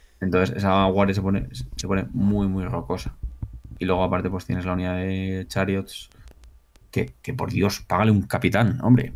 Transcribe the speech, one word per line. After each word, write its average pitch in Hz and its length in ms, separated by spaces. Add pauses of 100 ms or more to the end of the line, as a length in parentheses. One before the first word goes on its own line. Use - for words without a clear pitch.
(220)
Entonces 92 360
esa 98 280
guardia 98 300
se 98 60
pone, 98 300
se - 360
pone 95 240
muy, 98 360
muy 95 180
rocosa. 90 500 (640)
Y 95 60
luego 92 180
aparte 90 260
pues 92 160
tienes 92 200
la 92 80
unidad 90 220
de 95 520
chariots 98 640 (840)
que, - 300
que - 120
por - 180
Dios, 98 300
págale 107 300
un 101 120
capitán, 98 580
hombre, 123 340